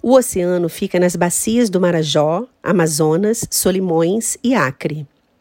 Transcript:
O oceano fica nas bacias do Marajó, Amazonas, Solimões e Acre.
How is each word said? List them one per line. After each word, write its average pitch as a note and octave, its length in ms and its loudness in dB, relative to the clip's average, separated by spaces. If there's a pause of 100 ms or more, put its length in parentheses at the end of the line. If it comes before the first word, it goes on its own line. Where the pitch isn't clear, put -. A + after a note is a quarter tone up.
O A#3 100 4
oceano F3+ 540 2
fica F#3+ 300 -4
nas F3 160 2
bacias G#3+ 560 0
do F3+ 100 0
Marajó, D#3+ 680 0 (120)
Amazonas, E3 880 0
Solimões F#3 920 0
e B3 100 0
Acre. D3+ 540 -2 (340)